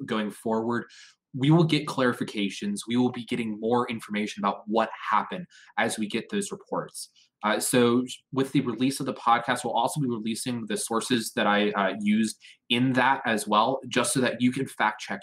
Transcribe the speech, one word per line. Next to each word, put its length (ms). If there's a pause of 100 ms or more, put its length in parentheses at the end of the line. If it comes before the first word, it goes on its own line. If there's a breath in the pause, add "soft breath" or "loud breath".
going 260
forward, 540 (500 loud breath)
we 160
will 140
get 220
clarifications. 1000
We 100
will 140
be 140
getting 340
more 300
information 560
about 220
what 240 (200)
happened 360 (320 loud breath)
as 200
we 80
get 240
those 220
reports. 560 (340 soft breath)
Uh, 160
so 460 (260)
with 220
the 80
release 400
of 60
the 80
podcast, 500
we'll 100
also 260
be 80
releasing 600
the 80
sources 580
that 120
I, 240
uh, 280
used 380 (320 loud breath)
in 240
that 320
as 240
well, 400
just 240
so 80
that 220
you 100
can 140
fact 340
check 220